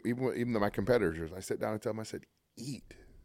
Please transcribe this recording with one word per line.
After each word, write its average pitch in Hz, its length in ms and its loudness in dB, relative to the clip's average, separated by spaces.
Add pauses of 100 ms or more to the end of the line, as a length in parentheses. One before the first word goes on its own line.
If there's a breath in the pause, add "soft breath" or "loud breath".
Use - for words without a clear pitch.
even, 123 320 0
even 120 180 0
my 104 180 4
competitors, 92 600 2
I 92 100 -8
sit 110 180 -4
down 110 140 0
and 107 80 -4
tell 110 120 -2
them, 110 60 -6
I 110 40 -6
said, - 220 -10 (320)
"Eat. 123 380 -10 (300)